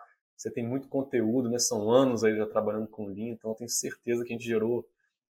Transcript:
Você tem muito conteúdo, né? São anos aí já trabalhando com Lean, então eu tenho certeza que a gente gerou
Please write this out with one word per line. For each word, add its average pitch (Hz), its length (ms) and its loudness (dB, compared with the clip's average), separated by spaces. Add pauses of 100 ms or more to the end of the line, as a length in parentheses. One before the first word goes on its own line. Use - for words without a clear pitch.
(360)
Você - 140 -8
tem 117 160 -4
muito 135 220 -4
conteúdo, 120 600 0
né? 117 100 0
São 110 320 0
anos 123 340 6
aí 107 120 4
já 107 100 0
trabalhando 107 420 -2
com 107 180 -10
Lean, 101 220 -8
então 110 240 -8
eu - 20 -10
tenho 120 160 -10
certeza - 540 -4
que 120 80 -8
a 117 40 -4
gente 117 100 -10
gerou 113 400 0 (440)